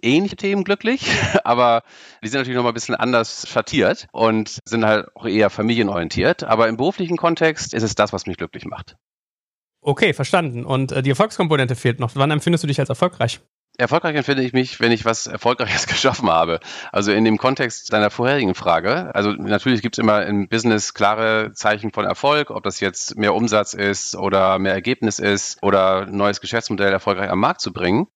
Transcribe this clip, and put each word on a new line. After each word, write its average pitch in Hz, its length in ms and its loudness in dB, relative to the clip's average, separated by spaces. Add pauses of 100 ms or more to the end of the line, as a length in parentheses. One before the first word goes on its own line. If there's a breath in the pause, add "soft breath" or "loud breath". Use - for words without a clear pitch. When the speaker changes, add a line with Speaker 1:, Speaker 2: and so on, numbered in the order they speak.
Speaker 1:
ähnliche 180 340 2
Themen 196 300 0
glücklich, 220 420 -2
<laughs> - 380 0
aber 120 380 4 (400 loud breath)
die 110 40 -8
sind 135 140 -2
natürlich 123 160 -4
noch 123 60 2
mal 120 80 0
ein 110 40 -10
bisschen 117 200 -4
anders 117 520 0
schattiert - 640 0
und 110 540 0
sind 113 200 0
halt 107 300 2
auch - 100 -12
eher 104 240 4
familienorientiert. 104 920 0
Aber 113 240 2
im 113 80 -4
beruflichen 170 400 -2
Kontext 160 580 0
ist 113 100 -2
es 107 120 -2
das, 104 160 2
was 98 160 -8
mich 90 100 -8
glücklich - 280 -10
macht. - 320 -16 (840)
Speaker 2:
Okay, 147 320 0
verstanden. 139 520 -2
Und, 131 260 -2
äh, 139 120 -2
die 135 80 2
Erfolgskomponente 151 640 0
fehlt 120 240 -2
noch. 120 160 -2
Wann 139 160 2
empfindest 156 320 0
du 160 40 -4
dich 139 120 -2
als 139 100 -2
erfolgreich? 131 500 -2 (380)
Speaker 1:
Erfolgreich 147 380 0
empfinde 139 260 0
ich 127 100 -2
mich, 127 280 0
wenn 117 120 4
ich 110 140 2
was 113 220 -2
Erfolgreiches - 600 -2
<laughs> - 0 -
geschaffen - 400 0
habe. 82 320 2 (320 loud breath)
Also 101 200 0
in 104 120 4
dem 110 140 6
Kontext 127 560 -2
deiner 107 160 4
vorherigen 123 460 0
Frage. 104 580 0
Also 104 200 0
natürlich 104 500 -2
gibt's 120 160 -4
immer 104 260 2
im 101 220 -2
Business 113 480 0
klare 110 580 0
Zeichen 107 380 -2
von 107 120 -4
Erfolg, 143 460 0
ob 107 140 -10
das 98 160 -4
jetzt - 360 -4
mehr 104 200 2
Umsatz 107 400 2
ist 101 400 -2
oder 95 420 2
mehr 95 160 0
Ergebnis 104 460 -2
ist 101 420 -2
oder 95 460 4
ein 95 100 -8
neues 101 240 0
Geschäftsmodell 101 500 -2
erfolgreich 95 380 -2
am 92 100 0
Markt 117 220 0
zu 98 100 -6
bringen. 98 440 0